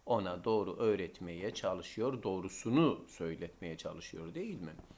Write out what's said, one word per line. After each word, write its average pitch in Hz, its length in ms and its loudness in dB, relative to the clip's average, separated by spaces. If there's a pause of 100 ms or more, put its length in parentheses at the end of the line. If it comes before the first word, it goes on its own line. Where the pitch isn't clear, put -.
ona 95 380 2
doğru 104 320 4
öğretmeye 95 800 0
çalışıyor, 107 680 -2
doğrusunu 110 840 2
söyletmeye 82 680 -6
çalışıyor 80 580 -8
değil 190 260 -6
mi? 80 120 -8 (260)